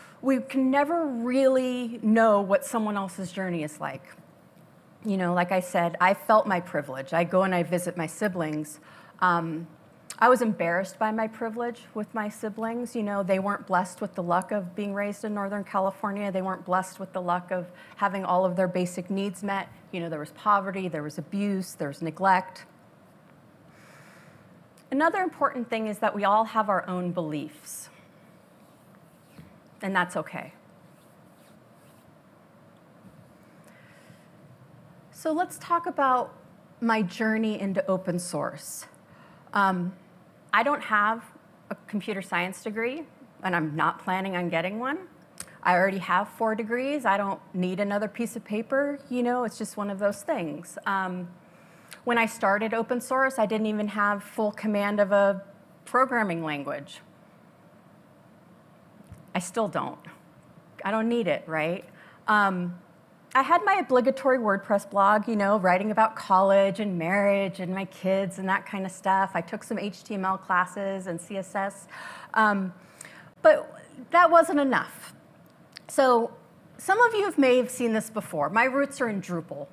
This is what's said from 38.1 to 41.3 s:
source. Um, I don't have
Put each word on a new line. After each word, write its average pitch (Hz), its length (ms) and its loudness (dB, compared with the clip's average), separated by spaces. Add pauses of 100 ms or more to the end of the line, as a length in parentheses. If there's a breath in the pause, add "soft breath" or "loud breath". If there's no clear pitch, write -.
source. - 680 -8 (680 loud breath)
Um, 190 400 2 (640)
I 226 60 6
don't 277 220 0
have 220 380 2 (460)